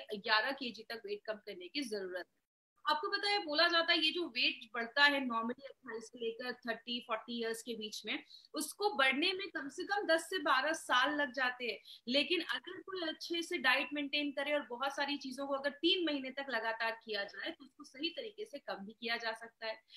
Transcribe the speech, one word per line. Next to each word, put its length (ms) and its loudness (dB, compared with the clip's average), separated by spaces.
ग्यारह 380 4
केजी 300 -6
तक 240 -10
weight 200 -4
कम 80 -2
करने 340 -12
की 120 -4
जरूरत 480 -4
है। 160 -20
आपको 200 2
पता 220 0
है 140 2
बोला 240 4
जाता 240 4
है 120 4
ये 60 6
जो 180 -2
weight 460 -2
बढ़ता 300 4
है 240 6
normally 360 -2
अट्ठाईस 400 -10
से 140 -18
लेकर 340 -4
thirty, 480 -4
forty 400 -4
years 220 -2
के 120 -6
बीच 320 -8
में, 180 -4
उसको 400 0
बढ़ने 380 4
में 160 -4
कम 200 -6
से 160 -8
कम 220 0
दस 160 6
से 160 -4
बारह 340 4
साल 420 4
लग 180 0
जाते 320 0
हैं। 140 -4
लेकिन 320 4
अगर 320 -6
कोई 360 -4
अच्छे 340 -4
से 160 -2
diet 340 4
maintain 380 -2
करे 220 0
और 180 0
बहुत 260 -2
सारी 200 0
चीजों 300 -6
को 80 -2
अगर 160 0
तीन 360 2
महीने 240 -2
तक 200 -8
लगातार 540 -2
किया 200 -2
जाए 260 -8
तो 140 -14
उसको 200 -20
सही 260 -4
तरीके 340 -8
से 140 -12
कम 160 -6
भी 180 -10
किया 240 -4
जा 160 -4
सकता 340 -10
है। 140 -6